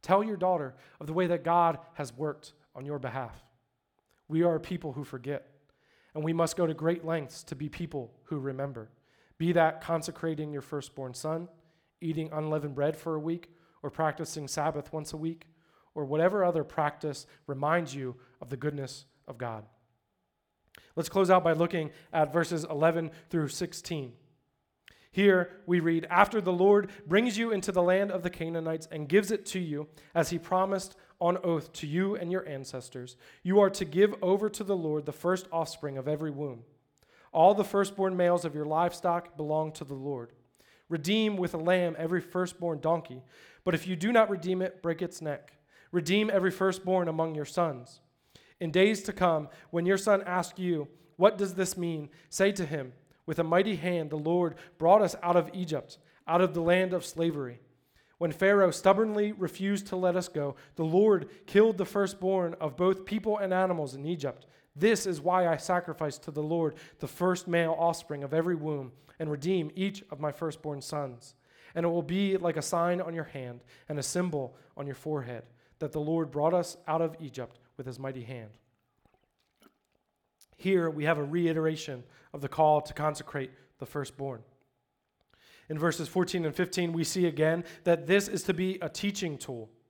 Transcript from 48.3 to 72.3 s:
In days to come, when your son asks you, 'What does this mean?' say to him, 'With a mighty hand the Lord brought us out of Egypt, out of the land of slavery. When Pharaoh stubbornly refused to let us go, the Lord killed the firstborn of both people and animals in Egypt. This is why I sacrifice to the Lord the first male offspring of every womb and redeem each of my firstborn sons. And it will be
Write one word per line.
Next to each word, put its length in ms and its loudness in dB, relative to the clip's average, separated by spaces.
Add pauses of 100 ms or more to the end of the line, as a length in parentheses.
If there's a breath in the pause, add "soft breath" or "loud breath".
In 120 -4
days 320 4
to 100 -6
come, 360 2 (220 loud breath)
when 140 0
your 120 4
son 260 4
asks 360 -4
you, 280 0 (280 soft breath)
'What 220 6
does 180 -2
this 220 -2
mean?' 320 -4 (200 soft breath)
say 220 2
to 140 -4
him, 280 -8 (320 soft breath)
'With 140 -4
a 40 2
mighty 340 2
hand 320 -2
the 80 -4
Lord 400 0 (200 loud breath)
brought 240 8
us 220 2
out 120 2
of 180 4
Egypt, 440 -6 (300 soft breath)
out 140 4
of 120 4
the 80 -2
land 320 4
of 120 -2
slavery. 540 -4 (580 soft breath)
When 140 0
Pharaoh 400 6
stubbornly 600 4
refused 560 -2
to 80 -6
let 200 2
us 120 -2
go, 280 -4 (200 loud breath)
the 100 -2
Lord 440 4 (180 loud breath)
killed 300 6
the 80 0
firstborn 720 0
of 200 -4
both 300 2
people 320 -2
and 160 -2
animals 420 0
in 100 -10
Egypt. 400 -6 (300 soft breath)
This 300 4
is 160 -4
why 260 4
I 100 2
sacrifice 600 -2
to 120 -12
the 120 -2
Lord 320 0 (240 loud breath)
the 80 -8
first 400 -2
male 320 2
offspring 440 -2
of 100 -6
every 220 2
womb 360 -6 (260 soft breath)
and 140 -4
redeem 420 -2
each 380 -4
of 80 -12
my 120 -4
firstborn 500 -8
sons. 520 -10 (400 soft breath)
And 120 -2
it 40 4
will 140 0
be 340 0